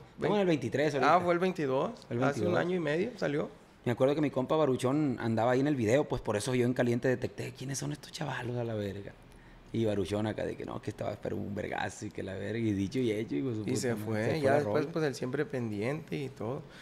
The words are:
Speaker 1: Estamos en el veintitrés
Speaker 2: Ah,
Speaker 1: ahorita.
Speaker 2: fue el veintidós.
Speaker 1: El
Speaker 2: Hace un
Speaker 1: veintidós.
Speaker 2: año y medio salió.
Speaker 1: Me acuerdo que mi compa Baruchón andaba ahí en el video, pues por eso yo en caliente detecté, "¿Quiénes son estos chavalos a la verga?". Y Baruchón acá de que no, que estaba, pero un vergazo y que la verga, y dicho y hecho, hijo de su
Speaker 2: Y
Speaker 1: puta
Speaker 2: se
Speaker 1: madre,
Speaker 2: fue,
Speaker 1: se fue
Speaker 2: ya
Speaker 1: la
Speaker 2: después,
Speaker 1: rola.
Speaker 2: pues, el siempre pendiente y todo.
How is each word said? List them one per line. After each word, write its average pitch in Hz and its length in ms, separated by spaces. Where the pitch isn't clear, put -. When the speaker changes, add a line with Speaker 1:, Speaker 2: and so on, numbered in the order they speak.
Speaker 1:
Estamos 156 200
en 208 60
el 185 60
veintitrés 139 480
Speaker 2:
Ah, - 20
Speaker 1:
ahorita. 151 280
Speaker 2:
fue 175 80
el 170 60
veintidós. 170 520
Speaker 1:
El 120 120
Speaker 2:
Hace 139 180
un 175 120
Speaker 1:
veintidós. 170 60
Speaker 2:
año 175 160
y 180 40
medio 165 380
salió. 156 320
Speaker 1:
Me 123 80
acuerdo 131 200
que 156 80
mi 143 80
compa 131 260
Baruchón 135 640
andaba 113 340
ahí 127 80
en 139 60
el 151 80
video, 123 320
pues 156 140
por 110 160
eso 127 160
yo 123 140
en 127 80
caliente 123 320
detecté, 123 500
"¿Quiénes 135 220
son 143 120
estos - 200
chavalos 127 460
a 120 60
la 113 120
verga?". 101 380
Y 113 120
Baruchón 104 420
acá 90 180
de 85 100
que - 100
no, 113 140
que 107 120
estaba, 104 280
pero 95 180
un 98 180
vergazo 98 500
y 104 60
que - 100
la 95 140
verga, 101 240
y 110 140
dicho 98 260
y 120 120
hecho, 110 240
hijo 139 140
de 113 60
su 107 60
Speaker 2:
Y - 20
Speaker 1:
puta 127 160
Speaker 2:
se 117 160
Speaker 1:
madre, 104 100
Speaker 2:
fue, 110 200
Speaker 1:
se - 60
fue 160 100
Speaker 2:
ya 135 100
Speaker 1:
la 139 60
Speaker 2:
después, 147 260
Speaker 1:
rola. 156 100
Speaker 2:
pues, 156 120
el 131 100
siempre 139 300
pendiente 123 720
y 135 120
todo. 123 320